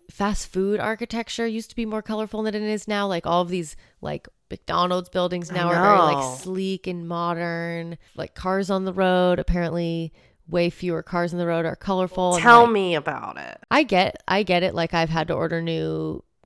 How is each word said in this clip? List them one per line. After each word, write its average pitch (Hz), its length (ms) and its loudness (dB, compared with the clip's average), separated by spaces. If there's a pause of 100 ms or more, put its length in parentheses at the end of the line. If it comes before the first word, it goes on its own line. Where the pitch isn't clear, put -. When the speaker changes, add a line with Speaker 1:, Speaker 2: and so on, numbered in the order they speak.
Speaker 1:
fast - 440 -4
food 196 260 0
architecture 226 720 -4
used 220 220 -8
to - 40 -20
be 240 100 -4
more 214 160 -4
colorful 214 440 -4
than 214 100 -2
it 214 80 -4
is 214 240 -4
now. 202 220 -2
Like, 170 180 -2
all 175 160 2
of 175 60 -4
these, 175 260 -6 (260)
like, - 280 -10 (220)
McDonald's 180 580 -2
buildings 180 420 -4
Speaker 2:
I 175 40 -6
Speaker 1:
now 175 140 0
are 175 140 2
very, 202 160 8
like, 151 180 4
Speaker 2:
know. 131 220 -4
Speaker 1:
sleek 190 480 -4
and 175 220 -8
modern. 170 920 -4 (160)
Like, - 220 -10
cars 190 340 -2
on 190 140 0
the 190 80 -4
road, 185 480 4
apparently 165 720 -2 (380)
way 175 200 2
fewer 170 320 -4
cars 175 320 -2
on 175 40 -4
the 175 80 -2
road 165 200 0
are 160 100 -4
colorful. 185 560 0
And, 170 100 2
Speaker 2:
Tell 233 200 12
Speaker 1:
like, 240 80 6
Speaker 2:
me 190 240 0
about 139 420 -6
it. 71 220 -14 (120)
Speaker 1:
I 285 120 4
get, 196 440 0
I 196 160 0
get 180 200 2
it. 185 120 0
Like, 165 200 -2
I've 165 160 2
had 160 180 -2
to 165 60 -2
order 165 260 -2
new 160 640 -4 (220)